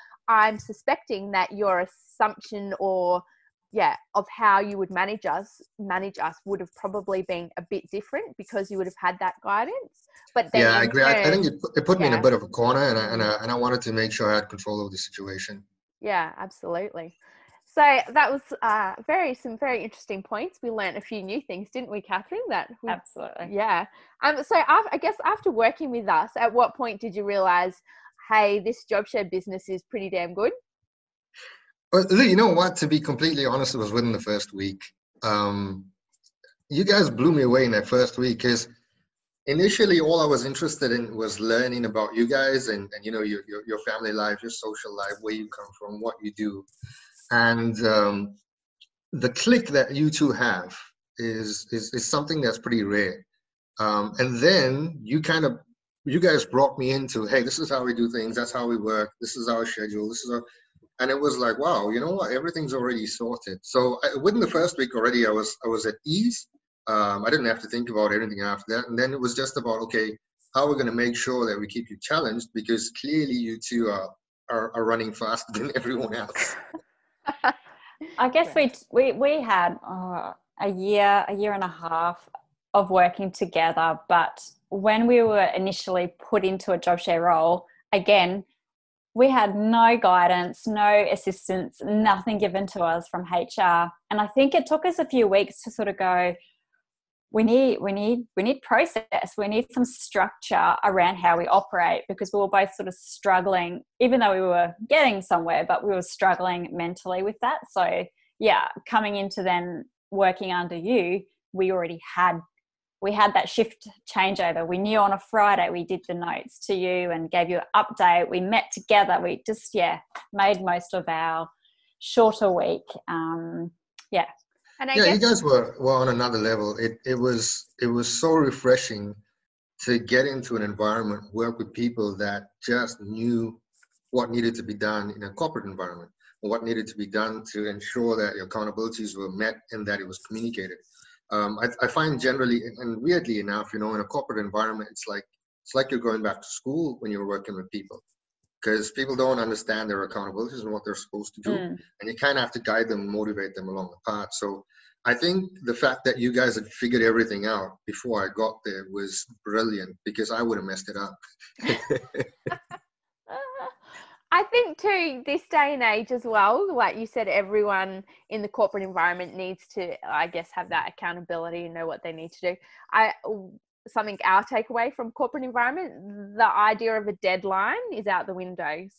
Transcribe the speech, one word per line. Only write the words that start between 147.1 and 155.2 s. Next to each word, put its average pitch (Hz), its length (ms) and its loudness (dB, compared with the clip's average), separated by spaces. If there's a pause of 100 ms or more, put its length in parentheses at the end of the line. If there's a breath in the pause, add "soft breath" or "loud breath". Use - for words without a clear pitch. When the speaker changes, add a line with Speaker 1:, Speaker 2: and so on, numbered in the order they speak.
Speaker 2:
you're 101 160 -6
working 101 260 -8
with 92 160 -12
people, 98 320 -14 (600)
'cause 107 280 0
people 135 260 -4
don't 131 220 2
understand 110 500 -4
their 98 180 -4
accountabilities 107 560 -8
and 107 100 -8
what 104 120 -8
they're 104 120 -6
supposed - 400 -12
to 104 60 -16
do. 104 100 -2
Speaker 3:
Mm. 90 260 -6 (220 soft breath)
Speaker 2:
And 107 100 -8
you 117 60 -10
kinda 139 240 0
have 117 120 -4
to 120 80 -8
guide 113 280 0
them, 101 220 -4
motivate 104 440 -6
them 95 140 -12
along 95 240 -8
the - 200 -8
path. 104 200 -8
So 98 340 -8 (380 soft breath)
I 120 100 2
think 185 360 -2 (140)